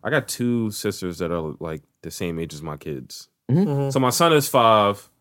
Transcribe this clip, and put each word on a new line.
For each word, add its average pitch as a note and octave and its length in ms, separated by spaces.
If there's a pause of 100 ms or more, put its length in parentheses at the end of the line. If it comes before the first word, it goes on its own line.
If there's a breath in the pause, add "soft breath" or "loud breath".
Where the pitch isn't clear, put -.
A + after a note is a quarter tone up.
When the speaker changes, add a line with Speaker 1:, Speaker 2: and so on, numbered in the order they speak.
Speaker 1:
I A2+ 80
got C#3+ 160
two A#2+ 440
sisters F#2+ 460
that E2+ 140
are, D#2 280
like, D#2+ 220 (220)
the D#2+ 80
same E2+ 280
age D#2 140
as D2+ 80
my D2+ 160
kids. C2+ 520 (200)
Speaker 2:
Mm-hmm. F3 180
Speaker 3:
Mm-hmm. C#3 220
Speaker 1:
So C3+ 100
my B2+ 120
son E3+ 220
is C#3+ 140
five. G#2+ 640 (120)